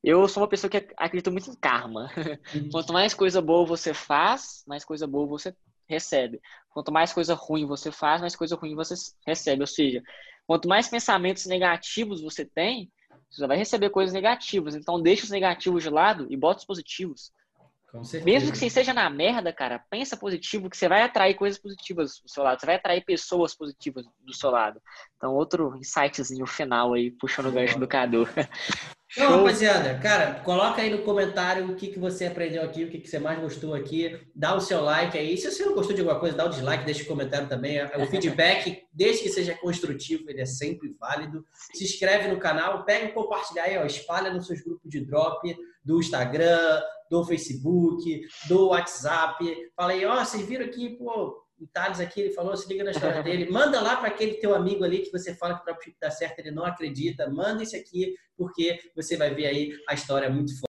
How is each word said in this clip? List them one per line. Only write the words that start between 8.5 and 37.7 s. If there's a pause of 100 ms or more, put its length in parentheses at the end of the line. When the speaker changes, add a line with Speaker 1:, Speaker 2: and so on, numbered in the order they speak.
Speaker 1:
ruim
você
s-, (120)
recebe.
Ou
seja, (460)
quanto
mais
pensamentos
negativos
você
tem, (380)
você
só
vai
receber
coisas
negativas.
Então,
deixa
os
negativos
de
lado
e
bota
os
positivos. (600)
Speaker 2:
Com
certeza.
Speaker 1:
Mesmo
que
você
esteja
na
merda,
cara,
pensa
positivo,
que
você
vai
atrair
coisas
positivas
do
seu
lado.
Você
vai
atrair
pessoas
positivas (160)
do
seu
lado. (360)
Então,
outro
insightzinho
final
aí,
puxando
o
gancho
Speaker 2:
Boa.
Speaker 1:
do
Cadu. (840)
Speaker 2:
Então,
Speaker 1:
Show.
Speaker 2:
rapaziada,
cara,
coloca
aí
no
comentário
o
que,
que
você
aprendeu
aqui,
o
que,
que
você
mais
gostou
aqui.
Dá
o
seu
like
aí.
Se
você
não
gostou
de
alguma
coisa,
dá
o
dislike,
deixa
o
comentário
também.